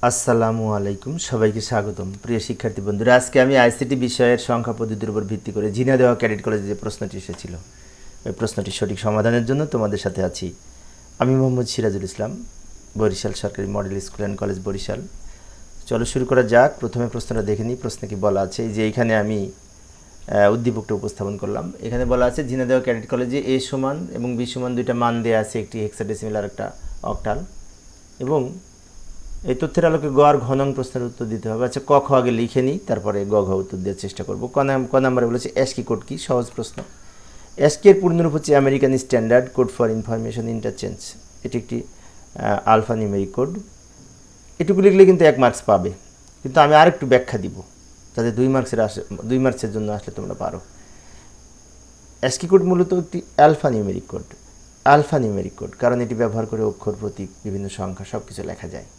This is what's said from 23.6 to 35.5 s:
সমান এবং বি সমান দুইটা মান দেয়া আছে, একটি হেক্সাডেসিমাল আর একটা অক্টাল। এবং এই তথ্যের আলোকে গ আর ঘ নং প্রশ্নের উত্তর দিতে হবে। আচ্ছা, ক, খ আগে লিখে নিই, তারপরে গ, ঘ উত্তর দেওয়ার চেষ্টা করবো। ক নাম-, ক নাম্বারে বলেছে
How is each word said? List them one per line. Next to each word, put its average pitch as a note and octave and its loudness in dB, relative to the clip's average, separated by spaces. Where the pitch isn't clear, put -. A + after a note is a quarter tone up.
সমান C#3 -4
এবং A#2+ -4
বি A#2+ -2
সমান B2 -6
দুইটা B2 -2
মান A#2+ 0
দেয়া A2+ 2
আছে, G#2+ -4
একটি A2 -8
হেক্সাডেসিমাল G#2+ -6
আর G#2 -2
একটা G2+ -8
অক্টাল। - -4
এবং C#3 -2
এই B2+ 0
তথ্যের D#3+ -2
আলোকে D#3+ 2
গ C#3 2
আর D3 6
ঘ B2 -2
নং C3+ 0
প্রশ্নের B2+ -4
উত্তর A#2 -8
দিতে A2+ -6
হবে। A2 -2
আচ্ছা, B2 -4
ক, C#3+ 6
খ C#3 -2
আগে B2 4
লিখে A#2+ 0
নিই, C#3 0
তারপরে G2+ -4
গ, G2+ 2
ঘ F#2 -2
উত্তর F#2+ -2
দেওয়ার F#2+ -6
চেষ্টা - -10
করবো। G#2 -8
ক B2 -4
নাম-, C3+ 0
ক B2 -10
নাম্বারে B2+ 2
বলেছে A#2+ -2